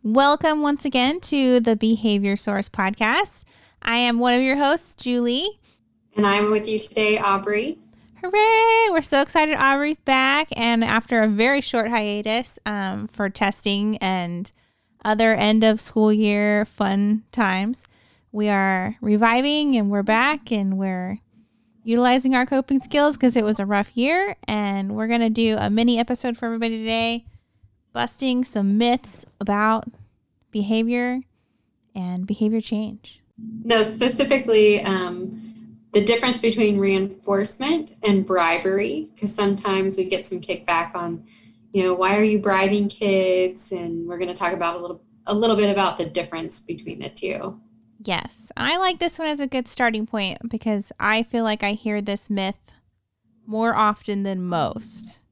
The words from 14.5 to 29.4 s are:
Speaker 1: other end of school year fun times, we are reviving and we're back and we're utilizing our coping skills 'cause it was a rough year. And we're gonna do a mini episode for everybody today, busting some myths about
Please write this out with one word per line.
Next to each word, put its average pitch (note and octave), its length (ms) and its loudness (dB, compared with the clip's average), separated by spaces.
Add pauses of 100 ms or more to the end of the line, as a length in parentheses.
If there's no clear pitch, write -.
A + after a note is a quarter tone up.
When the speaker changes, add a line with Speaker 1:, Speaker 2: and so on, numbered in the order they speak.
Speaker 1:
other A3 320 2
end G#3+ 260 4
of A3 160 4
school G#3+ 340 2
year G#3 520 2
fun G#3 680 0
times, G3+ 540 -2 (480)
we G#3 160 0
are F#3+ 520 0
reviving B3+ 760 2
and G#3 120 2
we're G3+ 140 0
back A#3+ 480 0
and G3 280 -2
we're F#3+ 420 -4 (640)
utilizing B3 500 2
our B3 100 2
coping C4+ 360 0
skills D4 360 2
'cause A#3+ 200 4
it A3 80 2
was G#3+ 160 0
a G3 60 -2
rough G3+ 300 0
year. E4+ 380 0 (140)
And G3+ 480 -2
we're A3 100 -4
gonna A#3 240 2
do A3 300 2
a G#3 100 0
mini A#3 260 4
episode A#3+ 400 -2
for B3 100 -8
everybody A3+ 320 -4
today, A3+ 460 -2 (680)
busting B3+ 500 -2
some G3+ 360 0
myths A#3+ 480 0 (120)
about G#3 480 0 (640)